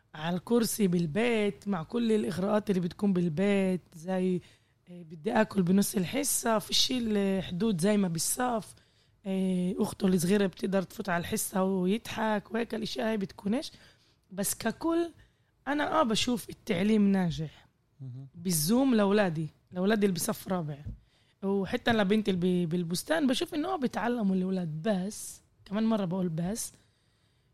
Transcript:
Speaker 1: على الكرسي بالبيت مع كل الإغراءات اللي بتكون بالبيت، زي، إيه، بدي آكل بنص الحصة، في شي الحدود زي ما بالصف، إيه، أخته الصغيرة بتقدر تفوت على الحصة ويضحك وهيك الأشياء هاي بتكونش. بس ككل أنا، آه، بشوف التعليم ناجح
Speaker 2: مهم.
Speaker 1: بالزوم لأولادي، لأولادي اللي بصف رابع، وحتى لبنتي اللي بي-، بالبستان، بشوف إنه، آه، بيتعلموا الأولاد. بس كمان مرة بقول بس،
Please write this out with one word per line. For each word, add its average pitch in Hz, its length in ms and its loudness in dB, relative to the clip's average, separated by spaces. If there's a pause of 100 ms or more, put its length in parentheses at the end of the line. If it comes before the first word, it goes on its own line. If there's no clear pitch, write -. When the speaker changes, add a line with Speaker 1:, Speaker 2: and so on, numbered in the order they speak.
(140)
Speaker 1:
على 165 220 -4
الكرسي 220 520 2
بالبيت 202 800 0
مع 180 140 -2
كل 233 300 0
الإغراءات 214 580 0
اللي 185 100 2
بتكون 190 320 0
بالبيت، 185 680 2 (140)
زي، 185 460 0 (500)
إيه، 175 140 -16
بدي 160 280 -8
آكل 214 300 2
بنص 190 320 4
الحصة، 220 640 0
في 202 160 -6
شي - 240 2
الحدود 196 840 0
زي 208 160 4
ما 196 120 2
بالصف، 226 680 -2 (520)
إيه، 190 560 0
أخته - 240 -2
الصغيرة 185 400 4
بتقدر 190 360 -2
تفوت - 260 -8
على 175 120 0
الحصة 190 440 -2
ويضحك 202 920 -2
وهيك 233 200 -4
الأشياء 220 340 -4
هاي 220 80 -2
بتكونش. 202 560 -4 (580)
بس 190 240 -4
ككل 330 560 -2 (580)
أنا، 294 320 0
آه، - 20 6
بشوف 226 480 0
التعليم 202 640 2
ناجح 160 540 -2 (340)
Speaker 2:
مهم. 131 340 -14
Speaker 1:
بالزوم 185 600 2
لأولادي، 196 540 2 (240)
لأولادي 202 340 2
اللي 190 80 2
بصف - 340 -4
رابع، 156 300 -4 (640)
وحتى 196 500 0
لبنتي 208 380 2
اللي 180 100 2
بي-، 180 260 2
بالبستان، 180 600 -2
بشوف 262 280 0
إنه، 320 140 -2
آه، 381 80 -2
بيتعلموا 226 600 0
الأولاد. 180 460 -2
بس 202 600 -4 (220)
كمان 214 220 -2
مرة 214 180 2
بقول 180 240 -2
بس، 175 440 -4 (800)